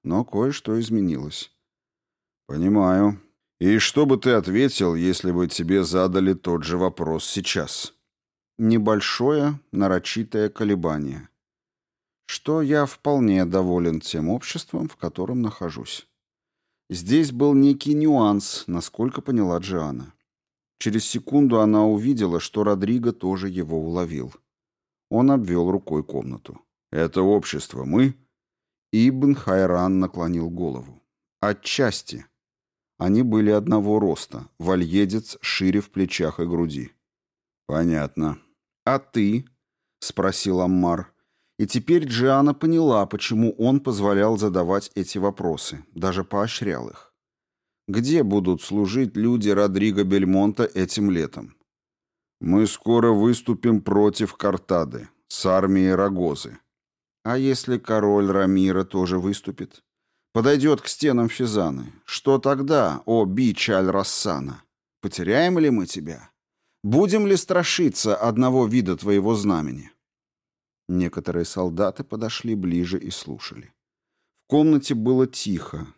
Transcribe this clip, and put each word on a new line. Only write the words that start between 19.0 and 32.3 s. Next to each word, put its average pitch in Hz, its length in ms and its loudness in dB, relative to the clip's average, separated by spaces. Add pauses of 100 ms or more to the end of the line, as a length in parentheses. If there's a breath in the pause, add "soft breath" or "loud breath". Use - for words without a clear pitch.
поняла 95 380 0
Джиана. 76 540 -6 (640)
Через 110 260 -2
секунду 123 540 2
она 107 260 4
увидела, 107 540 0
что 107 240 -4
Родриго 104 480 0
тоже 95 380 -4
его 82 300 -4
уловил. 80 540 -6 (760)
Он 127 220 4
обвел 90 400 2
рукой 78 320 -2
комнату. 64 580 -10 (300)
"Это 82 300 0
общество 92 640 0
мы?" 117 320 2 (760)
Ибн 131 420 4
Хайран 92 640 2
наклонил 85 500 -2
голову. 67 520 -8 (400)
"Отчасти". - 840 -2 (720)